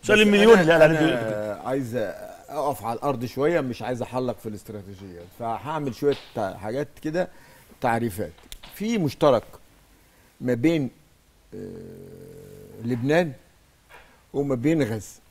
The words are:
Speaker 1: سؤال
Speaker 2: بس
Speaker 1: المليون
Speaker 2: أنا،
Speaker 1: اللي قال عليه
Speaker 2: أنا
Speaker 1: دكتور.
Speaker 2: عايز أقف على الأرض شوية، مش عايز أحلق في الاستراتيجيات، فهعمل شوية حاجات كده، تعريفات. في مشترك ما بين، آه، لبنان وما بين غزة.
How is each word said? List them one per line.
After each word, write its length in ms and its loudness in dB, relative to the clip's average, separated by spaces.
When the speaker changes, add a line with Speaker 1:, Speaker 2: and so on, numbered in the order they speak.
Speaker 1:
سؤال 160 4
Speaker 2:
بس 80 8
Speaker 1:
المليون 260 8
Speaker 2:
أنا، 80 8
Speaker 1:
اللي 120 6
قال 80 8
عليه 180 6
Speaker 2:
أنا 520 0
Speaker 1:
دكتور. 160 -8
Speaker 2:
عايز 280 -4
أقف 360 -6
على 120 -6
الأرض 280 -4
شوية، 360 0
مش 200 -6
عايز 200 -6
أحلق 380 -6
في 100 -10
الاستراتيجيات، 760 -16
فهعمل 560 -6
شوية 200 0
حاجات 500 -6
كده، 280 -4
تعريفات. 500 -2
في 220 -2
مشترك 460 2
ما 120 0
بين، 360 0
آه، 40 -14
لبنان 480 0
وما 220 0
بين 280 2
غزة. 360 -6